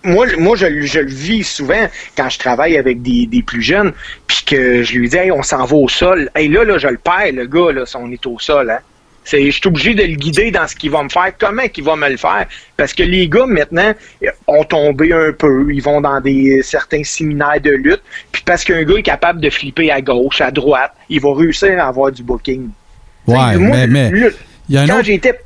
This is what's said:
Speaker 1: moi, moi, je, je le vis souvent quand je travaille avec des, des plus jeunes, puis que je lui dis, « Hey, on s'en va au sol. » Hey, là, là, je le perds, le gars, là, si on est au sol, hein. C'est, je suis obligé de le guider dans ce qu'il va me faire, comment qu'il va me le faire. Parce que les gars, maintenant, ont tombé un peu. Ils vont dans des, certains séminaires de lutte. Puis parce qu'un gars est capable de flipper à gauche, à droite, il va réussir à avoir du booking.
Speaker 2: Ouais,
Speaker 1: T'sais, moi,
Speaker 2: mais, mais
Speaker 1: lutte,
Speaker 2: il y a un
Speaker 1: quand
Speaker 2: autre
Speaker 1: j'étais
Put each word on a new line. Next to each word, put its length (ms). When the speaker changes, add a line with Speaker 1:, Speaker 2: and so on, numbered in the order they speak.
Speaker 1:
moi, 220
moi, 200
je, 280
je 140
le 100
vis 360
souvent 420
quand 120
je 80
travaille 380
avec 260
des, 260
des 160
plus 180
jeunes, 320
puis 180
que 380
je 140
lui 100
dis, « 100
Hey, 140
on 100
s'en 220
va 140
au 100
sol. » 480
Hey, 140
là, 160
là, 120
je 120
le 80
perds, 360
le 140
gars, 240
là, 140
si 100
on 160
est 140
au 140
sol, 300
hein. 100
C'est, 260
je 80
suis 80
obligé 260
de 80
le 140
guider 340
dans 160
ce 100
qu'il 140
va 140
me 60
faire, 280
comment 300
qu'il 160
va 120
me 140
le 80
faire. 300
Parce 160
que 100
les 240
gars, 180
maintenant, 480
ont 160
tombé 500
un 200
peu. 380
Ils 120
vont 180
dans 180
des, 440
certains 400
séminaires 580
de 100
lutte. 300
Puis 120
parce 200
qu'un 200
gars 120
est 80
capable 360
de 120
flipper 400
à 100
gauche, 400
à 80
droite, 440
il 120
va 140
réussir 440
à 100
avoir 220
du 120
booking. 460
Speaker 2:
Ouais, 80
Speaker 1:
T'sais, 240
moi, 180
Speaker 2:
mais, 100
mais 220
Speaker 1:
lutte, 280
Speaker 2:
il 80
y 40
a 40
un 40
Speaker 1:
quand 80
Speaker 2:
autre 100
Speaker 1:
j'étais 400